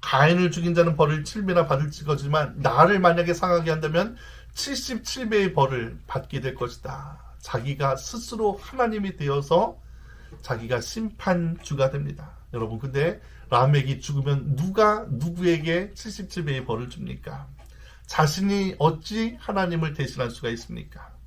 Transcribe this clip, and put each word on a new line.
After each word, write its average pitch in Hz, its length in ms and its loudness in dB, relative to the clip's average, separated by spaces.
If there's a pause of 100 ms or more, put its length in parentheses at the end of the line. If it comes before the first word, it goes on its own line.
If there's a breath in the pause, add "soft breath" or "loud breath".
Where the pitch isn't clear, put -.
가인을 170 480 4
죽인 170 240 0
자는 170 200 6
벌을 151 300 2
칠 208 220 -6
배나 180 200 4
받을지거지만 147 920 0
나를 151 420 6
만약에 175 320 6
상하게 170 380 2
한다면 160 460 0 (360 loud breath)
칠십칠 254 800 -6
배의 202 240 4
벌을 131 520 0
받게 - 340 -6
될 127 140 -6
것이다. 139 880 -10
자기가 139 560 -2
스스로 214 640 -4
하나님이 220 560 -2
되어서 143 640 2 (640 loud breath)
자기가 117 400 -4
심판주가 170 1080 -2
됩니다. 143 460 -8 (160)
여러분, 113 260 -4
근데 139 440 -2 (260 loud breath)
라멕이 135 520 4
죽으면 139 540 0
누가 208 540 4
누구에게 170 840 0
칠십칠 190 500 -8
배의 135 220 -4
벌을 120 240 -4
줍니까? - 580 -10 (580 soft breath)
자신이 190 720 2
어찌 208 640 0
하나님을 170 540 -2
대신할 127 360 -4
수가 117 200 -6
있습니까? - 680 -12 (100)